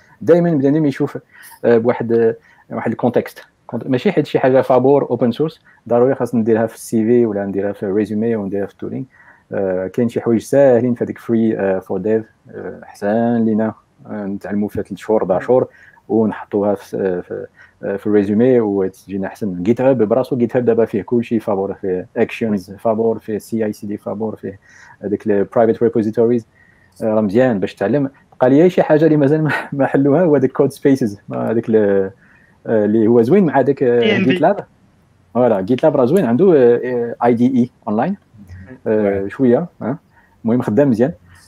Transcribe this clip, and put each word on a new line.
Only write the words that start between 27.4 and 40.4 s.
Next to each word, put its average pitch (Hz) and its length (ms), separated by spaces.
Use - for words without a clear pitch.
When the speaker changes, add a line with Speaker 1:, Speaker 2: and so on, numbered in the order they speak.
Speaker 1:
باش 95 160
تعلم. 131 340
بقى 127 100
لي 156 200
شي 180 140
حاجه 156 220
اللي 151 120
مازال 151 260
ما، 143 80
ما 135 120
حلوها، 139 380
هو 147 120
هذاك 131 160
كود 143 200
سبيسز، 131 480
هذاك 117 360
ال-، 110 60
آه، 101 1120
اللي 107 220
هو 117 140
زوين 170 240
مع 139 140
هذاك، 135 240
آه، 120 160
Speaker 2:
بي 107 160
ان 190 80
بي. 135 80
Speaker 1:
جيت - 100
لاب. 180 240
فوالا، 113 280
جيت 127 220
لاب 147 120
راه 131 100
زوين، 160 200
عنده، 156 320
آه، 120 260
آه، 120 420
اي 123 80
دي 123 240
اي 120 120
اونلاين، 127 280
آه، 101 400
شويه، 131 380
آه. 113 160